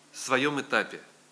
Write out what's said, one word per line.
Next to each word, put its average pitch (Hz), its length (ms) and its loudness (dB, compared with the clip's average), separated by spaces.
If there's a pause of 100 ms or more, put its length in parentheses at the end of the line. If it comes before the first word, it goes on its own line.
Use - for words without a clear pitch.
(120)
своем 139 480 0
этапе. 101 420 -2 (300)